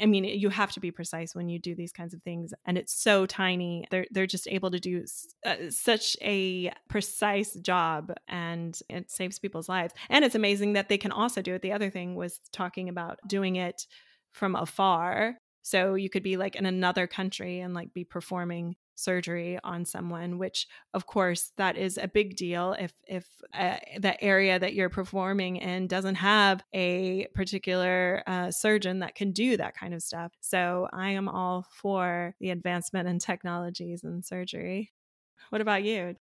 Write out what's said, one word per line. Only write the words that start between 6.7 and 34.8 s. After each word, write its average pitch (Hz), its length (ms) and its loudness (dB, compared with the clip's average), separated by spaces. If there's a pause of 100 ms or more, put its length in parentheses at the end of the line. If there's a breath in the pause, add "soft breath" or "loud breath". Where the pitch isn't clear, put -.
precise 208 680 2
job, 170 580 0 (140)
and 170 500 -4 (120)
it 180 200 -8
saves 185 300 -4
people's 170 300 -6
lives. 180 260 0 (140 loud breath)
And 285 160 8
it's 240 100 4
amazing 208 380 4
that 196 160 2
they 202 100 4
can 202 140 -2
also 214 300 0
do 180 120 -4
it. 185 80 -6
The 190 100 0
other 202 180 0
thing 180 260 -6
was 175 240 -6 (120)
talking 185 360 -6
about 175 400 -8
doing 190 260 2
it 180 320 -2 (460 soft breath)
from 190 240 -2
afar. 185 840 2 (240)
So 190 320 2
you 190 160 0
could 190 140 0
be, 190 120 0
like, 190 200 -2
in 196 100 0
another 185 400 2
country 185 540 -6
and, 180 120 -6
like, 175 220 -8
be 180 80 -6
performing 175 720 -4 (220)
surgery 175 680 -2
on 175 200 -4
someone, 175 540 -6
which, - 280 -4 (260 loud breath)
of 185 140 -4
course, 180 500 0
that 185 220 0
is 190 180 -2
a 190 120 -4
big 208 280 2
deal 175 420 -2
if, 180 140 -6 (140)
if, 180 200 -6 (280)
uh, 180 220 0 (220)
the 196 240 0
area 190 360 6
that 180 160 0
you're 185 160 2
performing 185 680 -2
in 180 300 -2
doesn't 190 300 0
have 196 460 8 (120)
a 185 600 2
particular, 185 920 2
uh, 180 240 0
surgeon 196 480 2
that 180 160 -6
can 196 180 0
do 220 240 4
that - 180 -2
kind 175 200 -8
of 165 80 -8
stuff. 170 380 -8
So 180 520 0
I 190 180 -2
am 196 180 0
all 185 420 -2
for 180 680 -2
the 185 100 -4
advancement 175 580 -2
in 175 100 2
technologies 175 840 -6
and 170 220 -8
surgery. 185 680 -6 (560 loud breath)